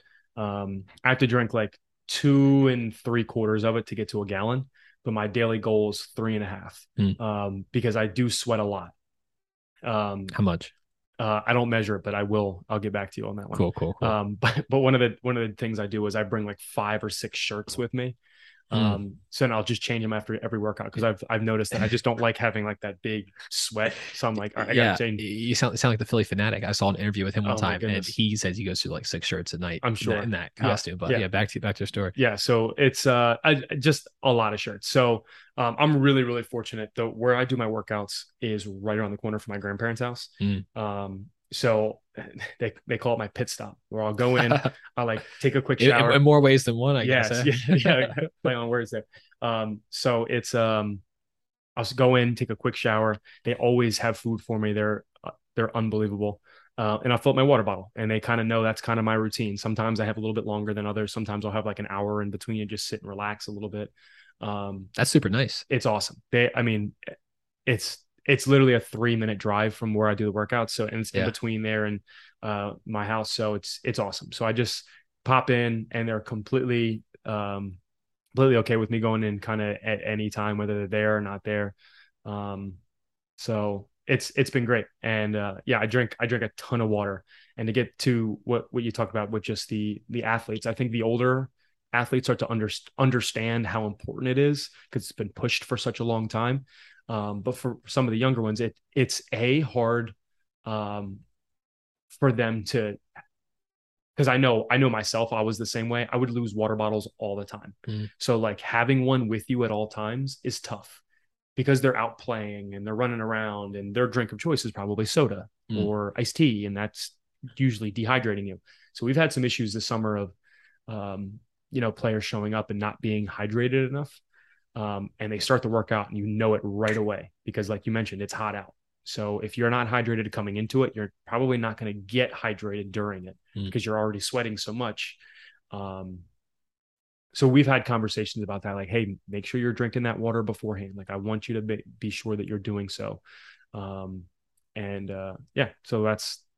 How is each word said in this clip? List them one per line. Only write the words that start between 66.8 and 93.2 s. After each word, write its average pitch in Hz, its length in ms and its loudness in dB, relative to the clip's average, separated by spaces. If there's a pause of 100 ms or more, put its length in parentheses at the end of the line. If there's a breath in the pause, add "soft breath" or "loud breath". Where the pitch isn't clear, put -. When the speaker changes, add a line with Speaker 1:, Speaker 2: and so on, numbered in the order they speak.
Speaker 1:
it's, - 320 0 (280)
it's 139 220 2
literally 135 260 8
a 117 60 4
three-minute 110 600 -2
drive 107 340 0
from 110 220 -4
where 107 120 4
I 104 80 2
do 107 100 -2
the 104 60 0
workout. 107 380 0
So, 110 160 -2
and 110 160 -4
it's 107 100 -8
in - 100 0
Speaker 2:
Yeah. 113 40 2
Speaker 1:
between 113 380 -2
there 107 220 0
and, 104 160 -4 (420 loud breath)
uh, 104 300 -4 (120)
my 107 200 -4
house. 110 260 -2
So 107 240 -2
it's, - 280 -10
it's 123 160 -2
awesome. - 320 -6
So - 140 -4
I 110 80 2
just 113 300 -2 (420 soft breath)
pop 131 240 4
in, 117 420 2
and 117 160 -2
they're 110 120 -2
completely, 117 840 0 (220)
um, 101 520 -4 (580)
completely 131 220 8
okay 113 200 4
with 110 120 0
me 113 100 0
going 110 240 2
in 104 160 -2
kinda 107 440 -2
at 107 200 -2
any 107 260 -2
time, 104 280 -2
whether 104 220 -2
they're 101 80 -4
there 107 300 2
or 104 40 -2
not 101 220 -6
there. 104 320 -2 (500 soft breath)
Um, 101 500 -8 (640)
so 104 520 -4 (180)
it's, - 280 2
it's 135 160 2
been 120 140 0
great. 113 200 2 (160)
And, 107 340 0
uh, 101 200 -2 (100)
yeah, 120 140 2
I 110 80 0
drink, 120 320 0
I 120 80 0
drink 117 160 -2
a 107 140 -4
ton 117 240 -2
of 110 80 0
water. 101 340 -2 (340 soft breath)
And 113 100 -4
to 110 60 0
get 120 260 0
to 113 440 2
what, 120 280 0
what 123 120 -2
you 113 80 -2
talked 110 200 -2
about 104 200 -2
with 107 120 -4
just - 260 -6
the, 104 400 -4
the 117 160 -4
athletes, 110 420 -2
I 113 60 0
think 120 180 -2
the 113 120 -2
older 127 460 2 (440)
athletes 123 340 2
start 120 120 2
to 113 120 -2
under-, 110 180 0 (280)
understand 117 680 2